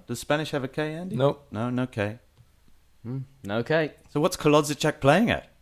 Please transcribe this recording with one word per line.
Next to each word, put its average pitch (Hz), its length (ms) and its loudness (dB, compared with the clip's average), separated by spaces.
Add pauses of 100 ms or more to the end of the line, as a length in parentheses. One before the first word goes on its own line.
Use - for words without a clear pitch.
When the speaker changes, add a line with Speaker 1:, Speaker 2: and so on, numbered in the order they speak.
Speaker 1:
Does 120 140 -8
Spanish 151 320 -4
have 135 120 -4
a 135 40 -6
K, 156 260 -6
Andy? 180 220 -8
Speaker 2:
Nope. 139 340 2
Speaker 1:
No, 113 180 -4
no 123 200 -2
K. 107 320 -6 (840)
Speaker 3:
Hmm, 127 160 -8 (240)
no 104 220 -4
K. 156 280 0 (160)
Speaker 1:
So - 120 -4
what's 185 180 0
Kalojajak 151 600 2
playing 170 300 4
at? 80 180 -2 (140)